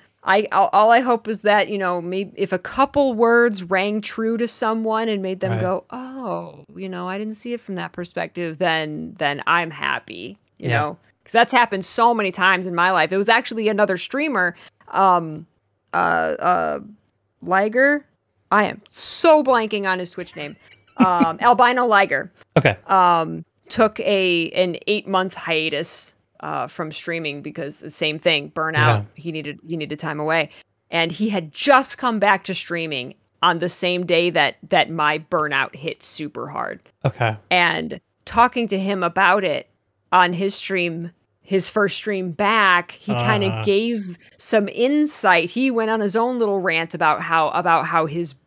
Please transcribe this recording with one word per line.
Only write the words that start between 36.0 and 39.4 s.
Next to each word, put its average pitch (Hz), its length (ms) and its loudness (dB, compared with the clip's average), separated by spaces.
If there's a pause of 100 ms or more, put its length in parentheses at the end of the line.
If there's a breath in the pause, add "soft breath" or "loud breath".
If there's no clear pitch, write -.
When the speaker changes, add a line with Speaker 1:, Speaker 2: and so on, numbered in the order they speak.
Speaker 1:
super - 460 -10
hard. - 320 -8 (240)
Speaker 3:
Okay. 113 320 -2 (140)
Speaker 1:
And 165 500 0 (240)
talking 233 420 2
to 190 120 -2
him 190 240 -2
about 190 400 2